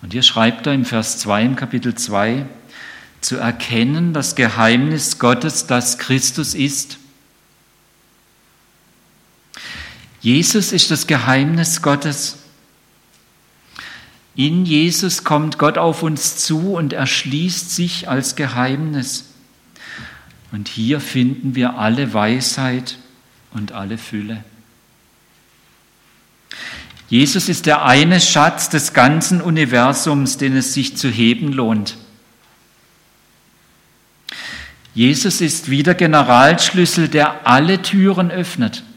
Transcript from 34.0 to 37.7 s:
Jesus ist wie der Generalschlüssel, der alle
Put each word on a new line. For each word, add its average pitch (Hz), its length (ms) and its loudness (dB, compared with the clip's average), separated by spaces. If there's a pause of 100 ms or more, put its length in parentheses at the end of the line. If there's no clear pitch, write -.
Jesus 151 460 2
ist 156 300 -4
wie 139 120 2
der 170 120 4
Generalschlüssel, 160 1120 4
der 151 380 0
alle 156 360 4